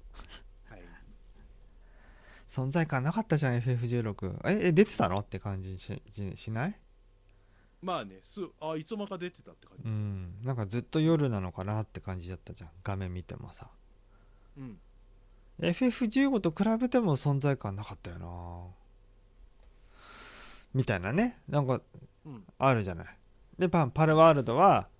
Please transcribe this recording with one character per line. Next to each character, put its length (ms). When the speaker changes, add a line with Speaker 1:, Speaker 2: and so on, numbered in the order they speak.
Speaker 1:
は 80
い。 40
Speaker 2:
存 200
在 180
感 180
な 80
か 100
っ 40
た 120
じ 100
ゃ 20
ん、 60
エ 40
フ 120
エ 40
フ 120
十 160
六。 420
え、 220
え、 40
出 140
て 100
た 140
の 80
っ 80
て 140
感 240
じ 160
し-、 220
し-、 260
し 140
な 160
い？ 120
Speaker 1:
ま 180
あ 60
ね、 180
す-、 180
あ、 160
い 80
つ 120
も 100
か 140
出 100
て 140
た 80
っ 60
て 100
感 100
じ。 80
Speaker 2:
う 40
ん。 520
な 120
ん 20
か 100
ず 140
っ 20
と 180
夜 300
な 100
の 120
か 120
な 200
っ 20
て 140
感 200
じ 100
だ 60
っ 40
た 140
じ 100
ゃ 40
ん。 40
画 120
面 180
見 80
て 140
も 180
さ。 160
Speaker 1:
う 40
ん。 180
Speaker 2:
エ 100
フ 140
エ 60
フ 160
十 220
五 100
と 100
比 140
べ 100
て 100
も 160
存 240
在 160
感 200
な 80
か 100
っ 60
た 100
よ 80
な。 100
み 100
た 120
い 40
な 140
ね。 240
な 120
ん 80
か、 140
Speaker 1:
う 40
ん。 140
Speaker 2:
あ 160
る 100
じ 60
ゃ 60
な 80
い。 140
で、 100
パ-、 180
パ 200
ル 100
ワ 140
ー 20
ル 100
ド 140
は、 320